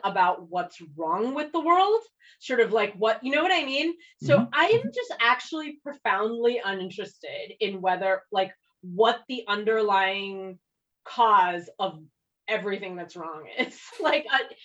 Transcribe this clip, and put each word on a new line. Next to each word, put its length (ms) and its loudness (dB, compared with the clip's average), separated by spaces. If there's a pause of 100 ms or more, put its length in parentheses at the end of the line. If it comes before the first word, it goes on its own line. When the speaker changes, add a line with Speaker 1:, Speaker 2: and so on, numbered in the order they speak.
Speaker 1:
about 460 0
what's 300 -6 (160)
wrong 380 -2
with 180 -6
the 100 -2
world, 400 4 (380)
sort 200 -2
of 140 2
like 220 0
what, 280 0
you 80 -4
know 100 2
what 100 2
I 140 0
mean? 300 -2 (260)
So 160 6
Speaker 2:
Mm-hmm. 160 0
Speaker 1:
I 120 4
am 140 4
Speaker 2:
Mm-hmm. 140 -6
Speaker 1:
just 260 -8
actually 640 -2
profoundly 800 0
uninterested 960 -8
in 220 -2
whether, 400 0 (100)
like, 200 0 (300)
what 460 2
the 200 -8
underlying 1120 0 (460)
cause 600 4 (120)
of 240 -4 (440)
everything 480 -4
that's 200 -12
wrong 320 -12 (100)
is. 220 -4 (100)
<laughs> 100 -14
Like, 320 0
uh, 60 4 (280)